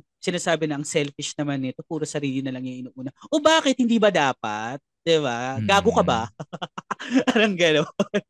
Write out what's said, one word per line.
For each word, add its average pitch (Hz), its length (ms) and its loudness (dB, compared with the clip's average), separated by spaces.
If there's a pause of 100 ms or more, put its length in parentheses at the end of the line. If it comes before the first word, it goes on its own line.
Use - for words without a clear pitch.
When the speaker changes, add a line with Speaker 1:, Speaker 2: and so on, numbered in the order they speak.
(240)
Speaker 1:
sinasabi 170 460 -2
na 143 100 -4
ang 147 80 -8
selfish 143 500 -4
naman 143 240 -2
nito, 131 240 -6
puro 156 220 -6
sarili 139 360 -4
na 131 120 -6
lang 127 100 -10
yung 127 240 -12
inuuna. 131 220 -12 (200)
O 311 120 2
bakit? 311 360 4
Hindi 233 200 4
ba 208 140 6
dapat? 123 640 -2 (240)
Di 165 160 4
ba? 127 440 -4
Gago 196 320 4
ka 220 100 4
ba? 120 160 2
Speaker 2:
Mm-mm. 117 80 -6 (600)
Speaker 1:
<laughs> 262 400 0
Parang 214 260 4
gano'n. 160 320 2 (420)